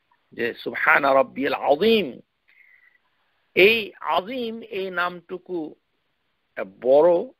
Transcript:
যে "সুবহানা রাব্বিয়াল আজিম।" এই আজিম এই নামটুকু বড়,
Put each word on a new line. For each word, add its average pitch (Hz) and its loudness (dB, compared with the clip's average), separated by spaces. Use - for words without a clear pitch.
যে 117 -6
"সুবহানা 139 0
রাব্বিয়াল 131 0
আজিম।" 147 0
এই 208 4
আজিম 226 -6
এই 190 -10
নামটুকু 175 -8
বড়, 170 4